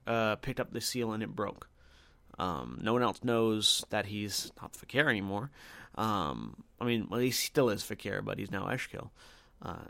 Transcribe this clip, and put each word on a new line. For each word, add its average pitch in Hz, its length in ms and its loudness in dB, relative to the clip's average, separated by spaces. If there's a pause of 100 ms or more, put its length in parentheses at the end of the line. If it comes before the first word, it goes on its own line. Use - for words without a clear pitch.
uh, 113 300 4
picked - 220 -4
up - 120 -2
the 117 100 -4
seal 113 320 0
and 110 100 -2
it 110 120 -6
broke. 98 340 -4 (680)
Um, 64 420 -2
no 113 120 2
one 123 100 6
else 107 200 2
knows 113 680 4
that 104 160 2
he's 104 520 -4
not - 160 -12
Fakir 147 320 0
anymore. 104 440 0 (440)
Um, 76 680 0 (180)
I 120 40 -2
mean, 117 240 2
well, 110 100 0
he 127 100 4
still 123 400 4
is 101 140 0
Fakir, 98 400 -4
but 104 160 -4
he's 101 120 -4
now 98 140 -4
Eshkil. - 460 -4 (500)
Uh, 85 280 -10